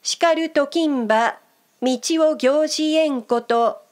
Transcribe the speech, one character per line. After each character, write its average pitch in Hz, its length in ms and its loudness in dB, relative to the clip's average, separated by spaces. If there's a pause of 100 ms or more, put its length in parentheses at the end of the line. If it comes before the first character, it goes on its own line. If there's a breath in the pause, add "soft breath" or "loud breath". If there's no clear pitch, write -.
し - 160 -6
か 330 160 2
る 320 160 -4
と 294 160 0
き 320 200 -2
ん 262 200 -2
ば、 220 320 0 (420)
道 254 180 -2 (320)
を 302 60 -2
行 302 300 2
じ 311 280 -2
え 320 140 2
ん 262 140 -4
こ 240 180 -2
と 233 400 0 (120)